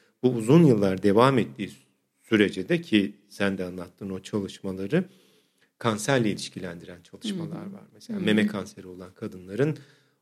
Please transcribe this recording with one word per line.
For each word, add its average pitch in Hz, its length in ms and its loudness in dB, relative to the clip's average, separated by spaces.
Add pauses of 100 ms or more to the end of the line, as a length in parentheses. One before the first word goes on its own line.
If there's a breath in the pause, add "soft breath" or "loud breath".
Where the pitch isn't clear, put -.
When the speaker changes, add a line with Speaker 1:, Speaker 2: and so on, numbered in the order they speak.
(240 loud breath)
Speaker 1:
bu 127 60 4
uzun 123 340 6
yıllar 101 400 4
devam 117 360 6
ettiği 98 300 -4 (520)
sürece 98 480 2
de, 170 120 0
ki - 340 0 (140)
sen 98 280 -4
de 92 80 -8
anlattın 90 440 -12
o 95 100 -8
çalışmaları, 98 840 -4 (720 soft breath)
kanserle 113 540 0
ilişkilendiren 87 680 -12
çalışmalar 170 640 -10
Speaker 2:
Hı 196 40 -14
hı. - 40 -14
Speaker 1:
var. 107 100 -20 (100)
Mesela - 260 -12
Speaker 2:
Hı - 40 -8
hı. - 20 -4
Speaker 1:
meme 107 220 2
kanseri 95 400 -10
olan 92 260 -18
kadınların 101 640 -6 (440 loud breath)